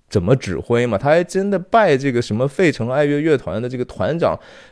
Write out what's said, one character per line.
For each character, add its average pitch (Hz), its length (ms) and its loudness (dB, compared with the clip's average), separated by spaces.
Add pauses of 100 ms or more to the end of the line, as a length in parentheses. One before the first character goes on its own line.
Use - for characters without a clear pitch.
怎 95 140 0
么 107 140 4
指 92 220 -2
挥 120 280 0
嘛， 110 120 0
他 139 120 -2
还 170 140 4
真 190 260 -4
的 196 80 0
拜 180 400 2
这 139 140 -2
个 120 100 0
什 - 120 -4
么 123 140 0
费 165 240 2
城 117 180 -4
爱 147 140 0
乐 143 160 0
乐 151 160 2
团 104 240 -4
的 123 80 -4
这 127 80 -8
个 123 100 -4
团 147 320 -4
长 117 220 0 (320)